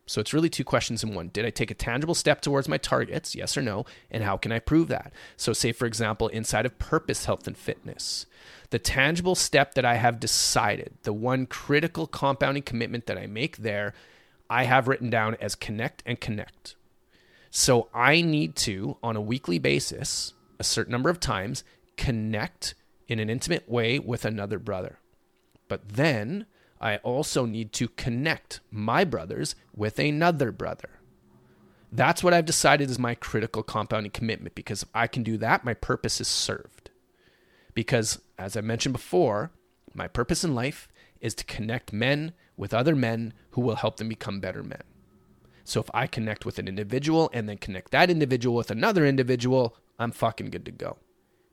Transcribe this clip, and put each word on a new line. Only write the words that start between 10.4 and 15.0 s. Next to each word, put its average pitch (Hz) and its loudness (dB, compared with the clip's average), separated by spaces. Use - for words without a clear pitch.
the 107 -2
one 127 0
critical 160 0
compounding 139 0
commitment 113 -4
that 98 -4
I 101 -10
make 113 -4
there, 104 -4
I 123 4
have 127 6
written 123 0